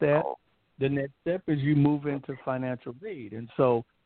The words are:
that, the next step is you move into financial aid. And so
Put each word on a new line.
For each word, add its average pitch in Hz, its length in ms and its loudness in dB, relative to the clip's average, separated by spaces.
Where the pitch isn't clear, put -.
that, 151 220 4
the 135 100 0
next 139 240 -2
step 180 260 -2
is 151 120 2
you 147 140 2
move 147 320 4
into 139 380 -6
financial 127 500 -6
aid. 131 260 -12
And 113 240 -12
so 123 280 4